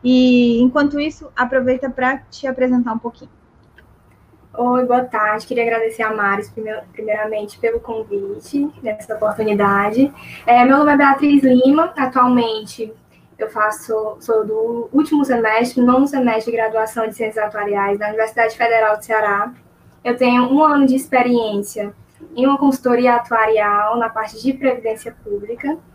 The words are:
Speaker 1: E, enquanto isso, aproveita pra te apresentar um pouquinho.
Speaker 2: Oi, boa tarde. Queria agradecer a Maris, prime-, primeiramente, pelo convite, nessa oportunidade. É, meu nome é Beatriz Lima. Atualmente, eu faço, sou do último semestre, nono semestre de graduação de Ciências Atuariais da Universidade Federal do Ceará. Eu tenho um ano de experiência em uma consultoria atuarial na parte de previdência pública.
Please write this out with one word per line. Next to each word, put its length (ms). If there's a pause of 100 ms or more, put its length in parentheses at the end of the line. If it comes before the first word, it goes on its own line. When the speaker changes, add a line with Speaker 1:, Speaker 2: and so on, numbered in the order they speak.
Speaker 1:
E, 580
enquanto 380
isso, 360
aproveita 540
pra 300 (100)
te 160
apresentar 480
um 60
pouquinho. 320 (1200)
Speaker 2:
Oi, 300
boa 180
tarde. 440
Queria 160
agradecer 400
a 120
Maris, 360
prime-, 320 (100)
primeiramente, 640
pelo 220
convite, 920 (120)
nessa 340
oportunidade. 1000 (320)
É, 180
meu 140
nome 160
é 40
Beatriz 460
Lima. 540
Atualmente, 960 (460)
eu 100
faço, 680
sou 260
do 480
último 320
semestre, 580
nono 240
semestre 440
de 60
graduação 500
de 80
Ciências 280
Atuariais 540
da 100
Universidade 480
Federal 420
do 60
Ceará. 480 (520)
Eu 120
tenho 280
um 200
ano 220
de 100
experiência 960 (440)
em 100
uma 140
consultoria 560
atuarial 840
na 120
parte 320
de 120
previdência 600 (100)
pública. 520 (200)